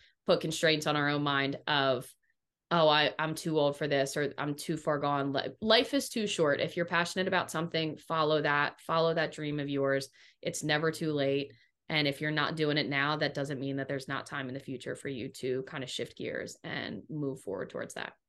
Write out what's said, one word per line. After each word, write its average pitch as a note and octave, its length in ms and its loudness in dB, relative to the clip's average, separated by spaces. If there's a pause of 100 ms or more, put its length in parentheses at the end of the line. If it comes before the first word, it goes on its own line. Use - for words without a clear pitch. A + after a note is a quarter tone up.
(260)
put F3 160 4
constraints D#3 440 2
on D3+ 120 4
our C#3+ 100 2
own C#3+ 160 2
mind C#3 340 2 (100)
of, C3+ 460 2 (560)
"Oh, E3 200 8
I, D3 280 6
I'm D#3 160 -2
too D#3 240 -2
old C#3+ 200 2
for D3+ 100 -2
this," C#3 300 0
or, D3 200 -2
"I'm D3 180 -2
too D#3+ 200 -4
far D#3 240 0
gone." C#3+ 320 0
Li-, - 300 -2
life A#3 320 6
is C#4 160 0
too G#3+ 180 -2
short. D#3 320 2
If - 160 -2
you're E3+ 100 0
passionate F3 440 0
about F3+ 200 0
something, D#3+ 460 -2
follow D#3 460 2
that, D3 400 2
follow E3 320 2
that D#3 180 0
dream D3 300 -4
of C#3+ 80 -4
yours. C#3 400 0 (320)
It's - 220 -6
never D3+ 280 2
too D#3+ 220 -2
late. C#3 400 0 (340)
And D3+ 220 2
if C#3 100 -4
you're D3+ 120 -2
not D3+ 260 -2
doing D3+ 200 2
it C3 120 0
now, C#3+ 260 2
that D3 180 -2
doesn't C#3 280 -4
mean C3+ 160 -4
that C3+ 100 -4
there's C#3 220 -6
not C3+ 160 -4
time C3+ 240 -6
in B2 40 -8
the C3+ 60 -8
future C3 360 -8
for - 120 -12
you C3+ 280 -6
to B2+ 280 -4
kind C3 220 -10
of B2 40 -12
shift - 280 -8
gears - 440 -8
and B2 480 -8
move D3 300 -4
forward F#2+ 300 -6
towards - 240 -10
that. - 180 -8 (180)